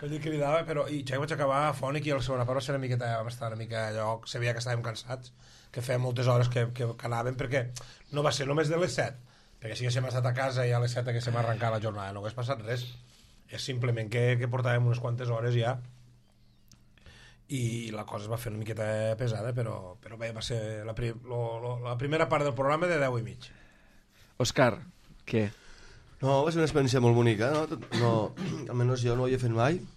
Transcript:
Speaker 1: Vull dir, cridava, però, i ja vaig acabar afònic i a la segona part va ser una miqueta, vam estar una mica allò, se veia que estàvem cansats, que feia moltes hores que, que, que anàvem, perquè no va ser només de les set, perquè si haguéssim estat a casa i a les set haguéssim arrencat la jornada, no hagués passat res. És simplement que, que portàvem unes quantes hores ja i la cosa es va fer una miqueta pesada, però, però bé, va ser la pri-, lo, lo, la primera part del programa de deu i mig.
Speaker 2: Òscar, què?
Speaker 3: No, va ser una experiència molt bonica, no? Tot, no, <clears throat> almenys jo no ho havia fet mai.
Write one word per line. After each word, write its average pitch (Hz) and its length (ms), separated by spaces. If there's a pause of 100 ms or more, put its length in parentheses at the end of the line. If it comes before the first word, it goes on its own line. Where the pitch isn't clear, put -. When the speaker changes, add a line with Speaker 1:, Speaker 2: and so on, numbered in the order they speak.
Speaker 1:
Vull 147 80
dir, 156 80
cridava, 151 380 (100)
però, 151 140 (100)
i 151 60 (100)
ja 131 80
vaig 151 160
acabar 143 380
afònic 143 340
i 151 80
a 139 60
la 120 80
segona 127 180
part 131 140
va 139 80
ser 143 80
una 139 80
miqueta, 123 340
vam 113 140
estar 120 180
una 110 80
mica 110 300
allò, 110 220 (200)
se - 140
veia 120 100
que 113 80
estàvem 120 240
cansats, 120 460 (420)
que 123 80
feia 123 220
moltes 123 260
hores 123 240
que, 120 140 (100)
que, 120 220
que 123 100
anàvem, 120 320
perquè 131 220 (500)
no 143 140
va 139 80
ser 139 100
només 151 240
de 165 140
les 180 100
set, 113 240 (460)
perquè 113 160
si 123 80
haguéssim 123 240
estat 123 180
a 123 80
casa 131 320
i 120 80
a 120 60
les 120 100
set 123 160
haguéssim 117 320
arrencat 113 320
la 110 80
jornada, 101 320
no 101 80
hagués 104 160
passat 123 300
res. 123 180 (640)
És - 160
simplement 120 480
que, 120 240
que 120 160
portàvem 120 400
unes 120 80
quantes 120 320
hores 117 240
ja 120 220 (1700)
i 127 160 (320)
la 104 80
cosa 104 220
es 110 80
va 120 80
fer 107 100
una 107 80
miqueta 107 260 (300)
pesada, 117 400
però, 98 480
però 113 160
bé, 117 160
va 110 80
ser 107 400
la 113 80
pri-, 117 220 (100)
lo, 120 180 (220)
lo, 123 140 (100)
la 120 80
primera 151 320
part 151 160
del 139 140
programa 156 340
de 156 80
deu 131 160
i 110 80
mig. 95 240 (880)
Speaker 2:
Òscar, 120 380 (500)
què? 107 240 (760)
Speaker 3:
No, 135 220
va 165 80
ser 165 80
una 160 80
experiència 135 320
molt 120 160
bonica, 117 360
no? 156 140
Tot, 135 180 (140)
no, 117 140 (320)
<clears throat> 117 260
almenys 123 340
jo 120 120
no 127 80
ho 127 40
havia 127 140
fet 117 100
mai. 127 280 (160)